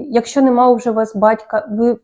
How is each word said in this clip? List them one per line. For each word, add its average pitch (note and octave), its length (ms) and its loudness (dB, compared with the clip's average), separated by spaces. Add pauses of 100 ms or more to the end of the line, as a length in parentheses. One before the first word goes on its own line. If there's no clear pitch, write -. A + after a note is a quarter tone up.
якщо A#3 320 -2
нема B3 320 4
вже A#3 180 -4
у - 20 -2
вас A3 220 -4
батька, G#3+ 560 -2
ви A#3 320 0